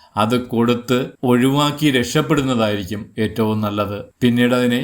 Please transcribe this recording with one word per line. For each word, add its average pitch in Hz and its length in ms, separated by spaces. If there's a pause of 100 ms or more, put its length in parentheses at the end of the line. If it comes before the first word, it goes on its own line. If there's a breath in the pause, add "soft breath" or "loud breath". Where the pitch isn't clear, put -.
(180 soft breath)
അത് 110 180 (120)
കൊടുത്ത് 120 500 (260)
ഒഴിവാക്കി 139 680
രക്ഷപ്പെടുന്നതായിരിക്കും 120 1080 (180)
ഏറ്റവും 107 420
നല്ലത്. 101 360 (240)
പിന്നീട് 123 340
അതിനെ 123 280